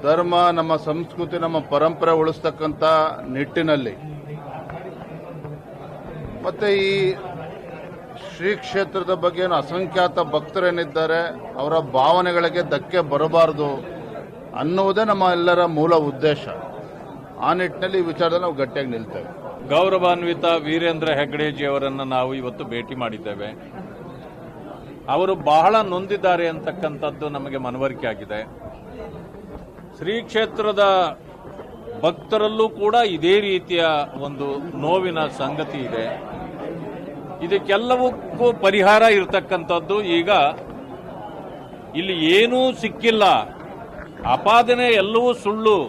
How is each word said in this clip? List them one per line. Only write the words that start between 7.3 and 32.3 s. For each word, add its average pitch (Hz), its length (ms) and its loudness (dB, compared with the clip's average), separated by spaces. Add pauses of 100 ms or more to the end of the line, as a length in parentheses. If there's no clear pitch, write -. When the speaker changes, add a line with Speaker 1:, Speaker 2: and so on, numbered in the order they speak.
Speaker 1:
ಶ್ರೀ 185 200 -2
ಕ್ಷೇತ್ರದ 185 580 -2 (100)
ಬಗ್ಗೆ 175 180 0
ಏನು 180 140 2
ಅಸಂಖ್ಯಾತ 180 640 0
ಭಕ್ತರೇನಿದ್ದಾರೆ, 160 1000 0 (420)
ಅವರ 147 120 0 (240)
ಭಾವನೆಗಳಿಗೆ 170 640 4 (120)
ಧಕ್ಕೆ 147 260 0 (120)
ಬರಬಾರದು 151 580 4 (920)
ಅನ್ನುವುದೇ 190 520 2
ನಮ್ಮ 190 120 2 (140)
ಎಲ್ಲರ 175 280 4 (120)
ಮೂಲ 165 180 6
ಉದ್ದೇಶ. 147 480 2 (1000)
ಆ 151 80 4
ನಿಟ್ಟಿನಲ್ಲಿ 185 460 -2
ಈ - 20 2
ವಿಚಾರದಲ್ಲಿ 165 400 0
ನಾವು 170 200 -4
ಗಟ್ಟಿಯಾಗಿ 135 280 -4
ನಿಲ್ತೇವೆ. 98 400 -8 (440)
Speaker 2:
ಗೌರವಾನ್ವಿತ 175 720 2 (200)
ವೀರೇಂದ್ರ 160 440 0 (100)
ಹೆಗ್ಗಡೆಜಿ 143 460 -2
ಅವರನ್ನ 139 360 -2 (140)
ನಾವು 127 260 0
ಇವತ್ತು 123 220 -8 (100)
ಭೇಟಿ 117 300 -6
ಮಾಡಿದ್ದೇವೆ. 104 460 -6 (1700)
ಅವರು 190 200 2
ಬಹಳ 160 400 4 (180)
ನೊಂದಿದ್ದಾರೆ 185 600 0
ಅಂತಕ್ಕಂಥದ್ದು 151 760 -6
ನಮಗೆ 139 280 -8
ಮನವರಿಕೆ 131 500 -4
ಆಗಿದೆ. 104 340 -6 (1600)
ಶ್ರೀ 208 240 -4
ಕ್ಷೇತ್ರದ 214 640 2 (1200)
ಭಕ್ತರಲ್ಲೂ 220 680 0